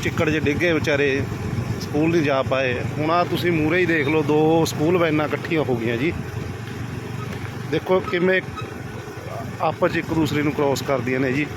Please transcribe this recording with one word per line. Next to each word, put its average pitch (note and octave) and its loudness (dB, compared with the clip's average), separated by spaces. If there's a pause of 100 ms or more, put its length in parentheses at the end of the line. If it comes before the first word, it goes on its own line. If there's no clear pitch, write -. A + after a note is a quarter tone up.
ਚਿੱਕੜ D#3 0
'ਚ D3+ 2
ਡਿੱਗੇ D3 2
ਵਿਚਾਰੇ, C#3+ 2 (600)
ਸਕੂਲ D#3 0
ਨਹੀਂ E3+ 4
ਜਾ C#3 2
ਪਾਏ। B2+ 0 (160)
ਹੁਣ D3+ 0
ਆਹ F3 4
ਤੁਸੀਂ E3+ 0
ਮੂਹਰੇ D#3+ 2
ਹੀ F3+ 4
ਦੇਖ D#3+ 2
ਲਓ, D#3 2
ਦੋ D#3 4
ਸਕੂਲ D#3+ 2
ਵੈਨਾਂ D#3 4
ਇਕੱਠੀਆਂ D3 0
ਹੋ B2 2
ਗਈਆਂ A#2 0
ਜੀ। D3+ 0 (1600)
ਦੇਖੋ F3+ 2
ਕਿਵੇਂ F#3 2 (1200)
ਆਪਸ E3+ 0
'ਚ E3 -2
ਇੱਕ E3 -2
ਦੂਸਰੇ D3+ 2
ਨੂੰ D3 0
ਕ੍ਰੋਸ C#3 0
ਕਰਦੀਆਂ B2+ 0
ਨੇ C3+ 2
ਜੀ। D3 0 (120)